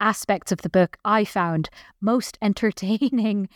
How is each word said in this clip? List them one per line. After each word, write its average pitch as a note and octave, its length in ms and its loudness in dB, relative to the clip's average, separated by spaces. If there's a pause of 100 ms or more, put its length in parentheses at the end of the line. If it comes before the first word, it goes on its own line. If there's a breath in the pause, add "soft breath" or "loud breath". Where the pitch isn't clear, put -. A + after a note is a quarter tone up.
aspects G#3 500 -2
of F3 100 -2
the F3 80 -4
book F3+ 360 2
I G#3+ 180 2
found E3+ 460 -2 (320 loud breath)
most A3+ 400 -2
entertaining, G#3+ 1160 0